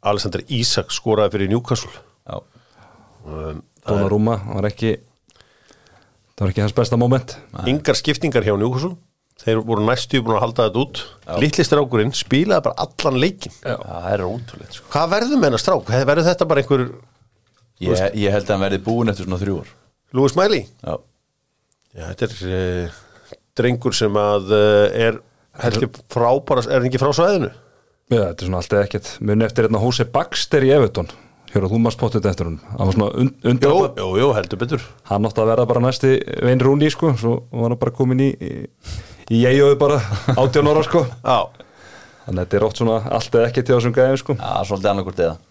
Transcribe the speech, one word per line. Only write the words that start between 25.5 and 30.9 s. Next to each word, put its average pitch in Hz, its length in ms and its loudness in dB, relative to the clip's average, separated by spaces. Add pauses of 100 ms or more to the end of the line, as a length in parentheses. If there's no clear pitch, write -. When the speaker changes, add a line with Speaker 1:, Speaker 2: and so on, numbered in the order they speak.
Speaker 1:
held 113 240 0
ég 120 80 -4 (180)
frábæra, 123 580 0
er 135 140 0
hann 123 100 0
ekki 131 100 -2
frá 135 120 2
svæðinu? 170 380 2 (600)
Speaker 3:
Já, 120 80 2 (100)
þetta 85 140 -10
er 95 40 -6
svona 92 120 -2
allt 82 120 -8
eða 101 180 2
ekkert. - 320 -10
Muni 104 240 2
eftir 113 240 0
hérna 107 120 2
Jose 120 240 0
Baxter - 560 -2
í 135 100 4
Everton. 117 380 2 (440)